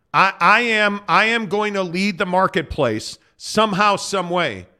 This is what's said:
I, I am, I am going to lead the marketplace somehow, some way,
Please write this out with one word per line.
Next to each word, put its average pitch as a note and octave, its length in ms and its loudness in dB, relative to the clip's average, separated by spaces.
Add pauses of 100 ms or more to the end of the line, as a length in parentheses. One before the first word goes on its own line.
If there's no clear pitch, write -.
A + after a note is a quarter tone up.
(140)
I, F#3 240 4
I G3+ 240 4
am, G#3+ 460 0
I F#3 180 4
am A3+ 200 0
going G3+ 300 -2
to G3 80 -2
lead F#3 340 -2
the G3+ 80 -2
marketplace D#3+ 920 -2 (180)
somehow, G#3 580 0
some F#3+ 340 -4
way, C3+ 380 -2 (120)